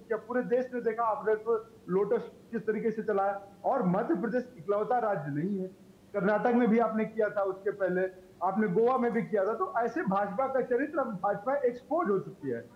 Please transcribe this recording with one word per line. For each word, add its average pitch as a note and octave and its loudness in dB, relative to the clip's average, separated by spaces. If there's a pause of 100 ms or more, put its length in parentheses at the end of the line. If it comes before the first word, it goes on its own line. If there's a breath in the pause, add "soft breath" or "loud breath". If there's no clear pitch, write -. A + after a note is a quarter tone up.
किया। A3 0
पूरे A#3+ -2
देश B3 0
ने A#3+ -4
देखा A3+ -2
आपने G#3+ 2
तो A3 -2 (180)
lotus F#3+ 2 (300)
किस A3 -4
तरीके A3 0
से A3 -4
चलाया। G3+ 0 (220)
और B3 2
मध्य G3 2
प्रदेश A#3+ -2
इकलौता G#3 0
राज्य D3+ -2
नहीं G3 -2
है, F#3 -4 (460)
कर्नाटक G#3+ 2
में A#3+ 4
भी A3 4
आपने A3 2
किया G#3+ 0
था, G3+ 0
उसके F#3+ -2
पहले F3+ 0 (440)
आपने G#3 2
गोवा A3+ 4
में A#3+ 2
भी A3+ 0
किया F#3 0
था। G#3+ 0
तो F#4 -4
ऐसे A#3 0
भाजपा G#3 0
का C4 0
चरित्र, C#4+ 0
अब C4+ 0
भाजपा G#3+ -2
expose C4 0
हो G3 2
चुकी D3+ -8
है, A#2 -4 (120)